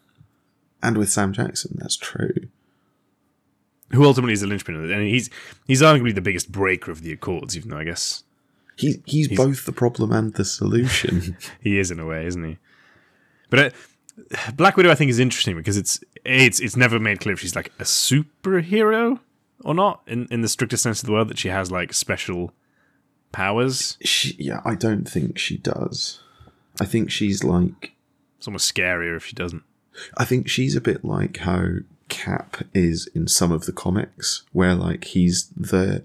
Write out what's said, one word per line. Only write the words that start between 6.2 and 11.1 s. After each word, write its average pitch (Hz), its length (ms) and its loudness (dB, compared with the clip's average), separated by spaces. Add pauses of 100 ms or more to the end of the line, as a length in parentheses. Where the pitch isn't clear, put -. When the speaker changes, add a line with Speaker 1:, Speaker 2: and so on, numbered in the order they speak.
Speaker 2:
biggest 87 280 -4
breaker 95 400 0
of 80 120 -12
the 82 100 -10
Accords, 85 440 -6
even 85 140 -12
though 73 80 -8
I 76 60 -8
guess - 400 -6 (520)
Speaker 1:
He, - 280 -2
he's 147 240 0
Speaker 2:
he's 110 80 -4
Speaker 1:
both 135 300 2
the - 60 -6
problem 120 380 0
and 110 240 0
the 98 100 -2
solution. 98 920 0 (120)